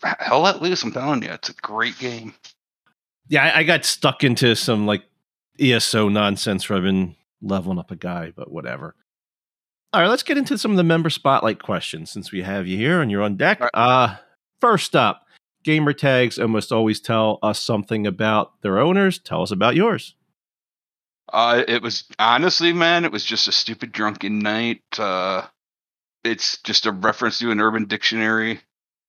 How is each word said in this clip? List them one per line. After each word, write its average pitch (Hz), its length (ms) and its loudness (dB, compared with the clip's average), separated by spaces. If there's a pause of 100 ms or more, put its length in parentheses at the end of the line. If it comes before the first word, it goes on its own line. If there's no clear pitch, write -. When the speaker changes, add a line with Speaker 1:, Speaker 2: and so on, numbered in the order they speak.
(200)
Speaker 1:
Hell 131 220 2
Let 185 200 2
Loose, 175 220 -2
I'm 113 80 -6
telling 135 320 -4
you, - 80 -10
it's - 180 -10
a - 40 -16
great 113 440 -6
game. 117 360 -10 (960)
Speaker 2:
Yeah, 143 160 4
I, 160 140 2
I 160 40 4
got 160 220 2
stuck - 380 0
into 120 320 4
some, 107 300 0
like, 104 180 0 (560)
E 139 140 4
S 113 220 0
O 107 140 2
nonsense 101 600 0
where 101 80 0
I've 90 60 -2
been 95 320 0 (260)
leveling - 380 -4
up - 120 -12
a 185 40 -14
guy, 170 400 -10
but - 160 -16
whatever. 65 440 -12 (1000)
All 185 80 2
right, 180 80 4
let's 247 140 0
get 294 140 0
into 269 200 -2
some 214 140 -2
of 196 60 4
the 180 60 4
member 165 260 4
spotlight 135 540 0
questions 85 480 -6
since 98 200 -14
we 95 120 -6
have 95 240 -6
you 92 100 -4
here 156 240 0
and 127 80 0
you're 101 140 0
on 101 140 -2
deck. 180 240 2
Speaker 1:
All 120 120 0
right. - 60 0
Speaker 2:
Uh, 120 360 4 (440)
first 226 360 2
up, 120 300 2 (380)
gamer 156 300 2
tags 127 440 2
almost 110 360 -2
always 110 260 2
tell 110 420 0
us 107 180 0
something 107 460 -2
about 107 560 0
their 98 180 0
owners. 185 400 2
Tell - 220 -6
us 92 100 -4
about 107 240 2
yours. 202 400 0 (1160)
Speaker 1:
Uh, 120 360 4
it 117 140 0
was, 113 220 -6 (160)
honestly, 156 540 4
man, 170 320 2
it 156 60 -2
was 104 140 -6
just - 220 -2
a - 40 -2
stupid 113 400 -4
drunken 107 480 -4
night. 110 420 -2 (160)
Uh, 92 460 -2 (800)
it's - 360 -2
just - 260 -2
a 110 60 0
reference 104 480 -2
to 120 120 -2
an 107 80 0
Urban 110 260 0
Dictionary 110 760 -2 (480)